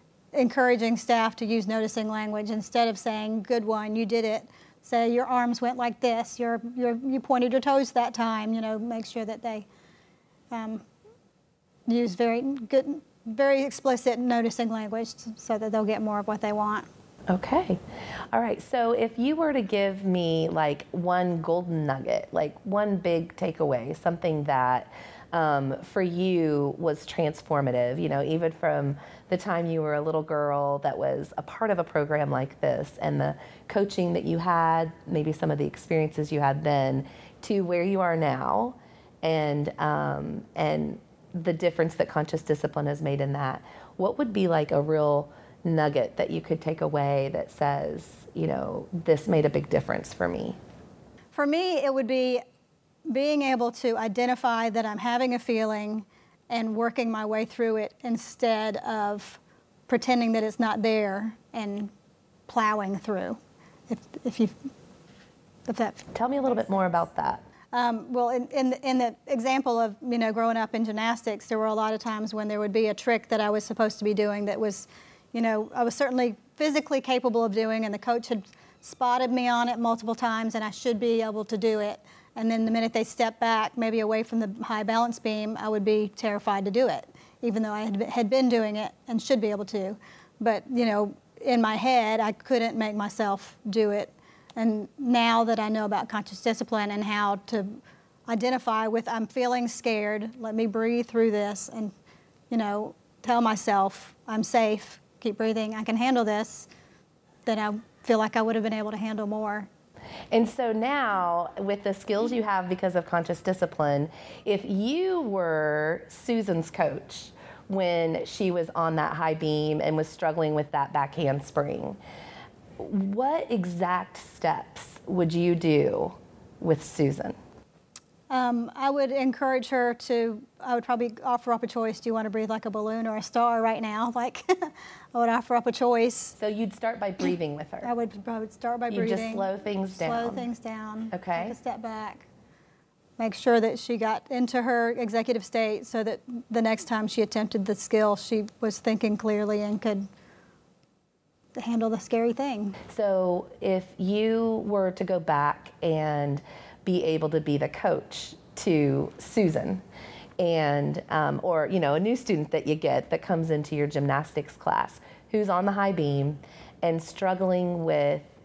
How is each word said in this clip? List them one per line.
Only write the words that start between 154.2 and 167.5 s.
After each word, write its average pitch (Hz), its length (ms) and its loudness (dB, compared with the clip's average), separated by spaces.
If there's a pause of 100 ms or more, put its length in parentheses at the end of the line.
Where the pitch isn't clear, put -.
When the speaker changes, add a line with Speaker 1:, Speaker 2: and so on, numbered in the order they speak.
Speaker 2:
were 196 260 2
to 190 120 -4
go 185 160 0
back 147 520 0 (120)
and 147 580 0 (440)
be 180 180 2
able 156 260 2
to 160 100 2
be 147 180 2
the 143 120 0
coach - 680 -2 (200)
to 147 640 2
Susan, 185 640 0 (580)
and, 151 640 2 (100)
um, 147 320 2
or, 160 240 2
you 185 120 2
know, 143 140 4
a 160 60 4
new 220 160 2
student 160 360 -2
that 156 140 0
you 151 100 2
get 131 360 0
that 165 100 -2
comes 165 300 0
into 151 240 -2
your 147 100 2
gymnastics 143 720 -2
class - 420 -2 (320)
who's 208 160 2
on 185 180 2
the 202 60 2
high 196 200 2
beam 143 480 0 (420)
and 165 200 2
struggling 180 840 0